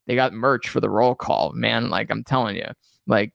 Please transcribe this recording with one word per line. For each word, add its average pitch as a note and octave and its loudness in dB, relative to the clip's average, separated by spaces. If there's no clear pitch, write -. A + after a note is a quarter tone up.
they B2 0
got C3 2
merch A#2+ 0
for - -2
the G#2 0
roll B2 4
call, - 0
man. A#2 -2
Like, G2 -2
I'm A2 -4
telling A#2 -2
you, - -8
like, G#2 2